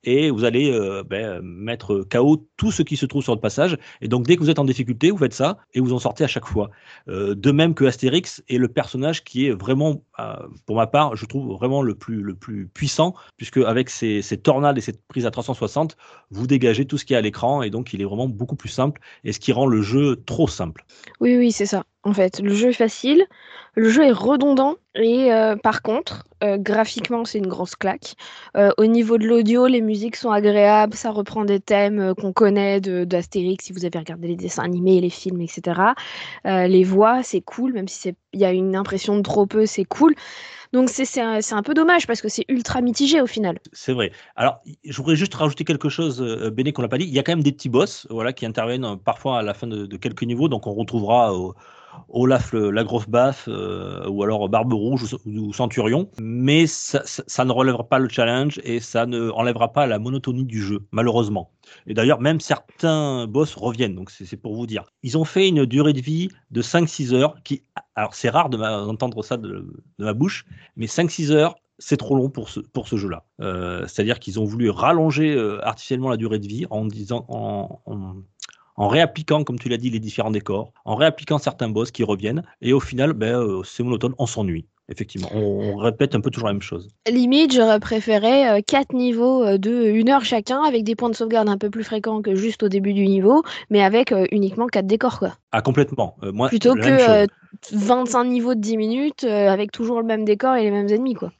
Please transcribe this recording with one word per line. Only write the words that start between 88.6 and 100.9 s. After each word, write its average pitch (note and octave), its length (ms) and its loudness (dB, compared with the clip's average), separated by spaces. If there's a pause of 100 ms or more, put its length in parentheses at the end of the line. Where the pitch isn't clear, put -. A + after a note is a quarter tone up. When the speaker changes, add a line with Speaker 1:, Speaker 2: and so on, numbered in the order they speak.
Speaker 2:
quatre C4+ 320 0
niveaux, B3 500 2
euh, G3 140 2
de A3+ 280 0
une A3 240 4
heure C#4 140 4
chacun, B3 380 -2
avec B3+ 220 2
des A3+ 120 -2
points A#3+ 140 -2
de A3 60 -2
sauvegarde A3+ 340 0
un G3 80 0
peu G#3 140 -4
plus A3 120 -6
fréquents G#3+ 380 -4
que G3 140 0
juste G#3+ 260 -2
au G#3 80 2
début G3 240 0
du G3 140 2
niveau, G3 340 6 (300)
mais G#3 100 6
avec, G#3+ 300 4
euh, F#3+ 200 2
uniquement G#3 360 0
quatre G3 180 -2
décors, A3 320 0
quoi. - 200 -4 (140)
Speaker 1:
Ah, A2 120 0
complètement. C3 580 0
Euh, G2 100 -8
moi, A#2+ 180 0
Speaker 2:
Plutôt A#3+ 260 4
Speaker 1:
la G#3+ 100 0
même C4+ 120 6
Speaker 2:
que, B3+ 60 8
Speaker 1:
chose. A3+ 60 6
Speaker 2:
euh, G#3 160 6 (460)
vingt-cinq A#3+ 540 2
niveaux B3 280 0
de G#3+ 80 -2
dix A3 160 -2
minutes, B3+ 460 -2
euh, G#3 260 2
avec G3+ 220 0
toujours A#3 300 -4
le A3+ 40 -2
même A3 180 -2
décor G#3+ 300 2
et A#3+ 80 2
les G#3+ 100 2
mêmes G3+ 180 0
ennemis, A#3 260 0